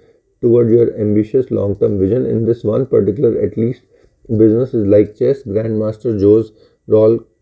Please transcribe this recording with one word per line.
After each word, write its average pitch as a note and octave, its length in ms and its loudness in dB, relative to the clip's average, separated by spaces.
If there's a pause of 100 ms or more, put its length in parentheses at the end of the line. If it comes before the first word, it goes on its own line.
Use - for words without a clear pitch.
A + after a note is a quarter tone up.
(420)
toward A#2+ 280 2
your A#2 300 2
ambitious G#2+ 500 -2
long-term G#2 480 -2
vision. A2+ 300 -2
In A2+ 180 -2
this A#2 180 -2
one B2 220 -2
particular, A#2+ 560 -2
at G2+ 160 -4
least, A2+ 240 -4 (480)
business A2+ 460 2
is G#2+ 100 -2
like G#2 320 2
chess. C3 240 -2
Grandmaster G#2+ 800 -6
Joe's G#2+ 320 2 (340)
Roll A2 360 2 (200)